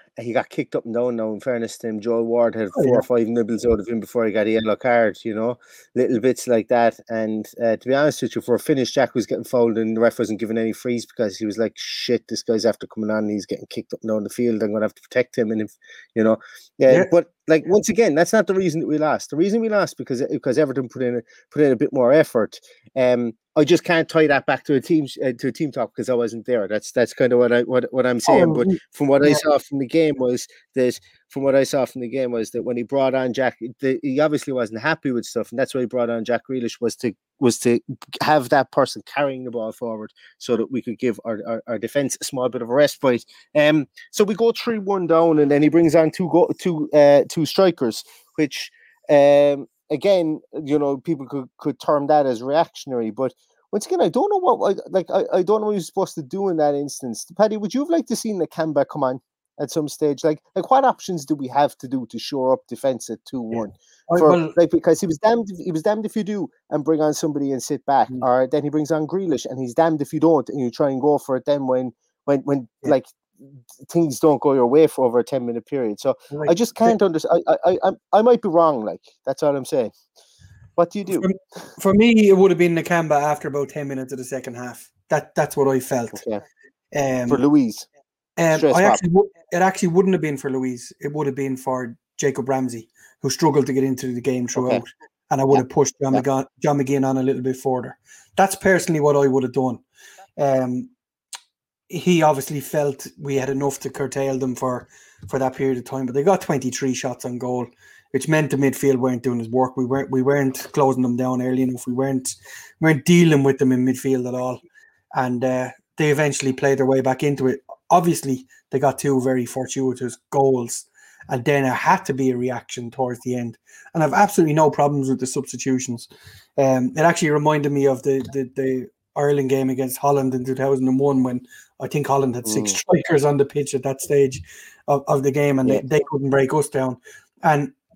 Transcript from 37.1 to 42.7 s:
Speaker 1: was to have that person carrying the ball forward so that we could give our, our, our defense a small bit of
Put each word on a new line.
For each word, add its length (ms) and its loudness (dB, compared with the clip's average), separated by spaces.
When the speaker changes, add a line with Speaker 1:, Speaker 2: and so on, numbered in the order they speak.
Speaker 1:
was 200 4
to 200 2
have 280 2
that 200 2
person 360 -2
carrying 360 -4
the 80 -8
ball 220 -8
forward 400 -12
so 180 -2
that 140 -4
we 100 -4
could 180 -10
give 260 -4
our, 220 -6
our, 200 -8
our 120 -6
defense 420 -4
a 40 -10
small 240 -4
bit 140 -6
of 80 -8